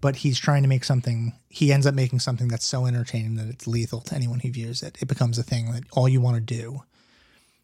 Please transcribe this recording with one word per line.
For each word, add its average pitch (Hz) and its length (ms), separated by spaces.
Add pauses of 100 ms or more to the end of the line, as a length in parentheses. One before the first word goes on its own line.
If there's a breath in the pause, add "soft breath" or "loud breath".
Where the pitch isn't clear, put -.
but 139 160
he's 135 220
trying 143 240
to 139 60
make 131 140
something, 120 500 (160)
he 143 240
ends 139 120
up 143 100
making 127 240
something 123 280
that's 117 180
so 127 200
entertaining 120 500
that 110 120
it's 120 200
lethal 117 340
to - 140
anyone 120 240
who 123 120
views 120 300
it. - 200
It 131 60
becomes 120 300
a 117 60
thing 117 280
that 120 200
all 127 160
you 131 140
wanna 120 200
do 117 420 (800 soft breath)